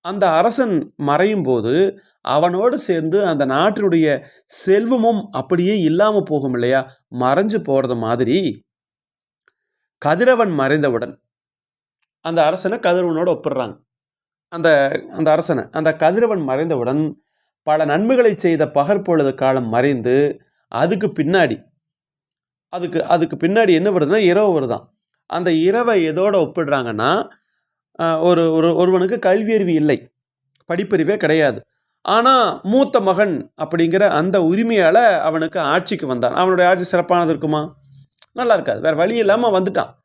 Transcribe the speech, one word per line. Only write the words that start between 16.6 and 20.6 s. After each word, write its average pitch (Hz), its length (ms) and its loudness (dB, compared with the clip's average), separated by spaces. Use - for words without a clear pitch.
பல 156 240 0
நன்மைகளை 220 500 2
செய்த 156 360 0
பகற்பொழுது 156 600 0
காலம் 131 360 -2
மறைந்து, 127 680 0